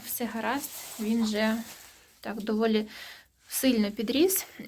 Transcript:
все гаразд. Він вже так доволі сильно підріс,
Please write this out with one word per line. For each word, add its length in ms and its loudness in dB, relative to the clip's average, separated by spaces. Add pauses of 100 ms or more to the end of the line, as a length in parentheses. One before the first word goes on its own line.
все 180 -4
гаразд. 460 -2 (300)
Він 240 2
вже 320 2 (640)
так 220 -8
доволі 440 2 (640)
сильно 420 2
підріс, 560 2 (220)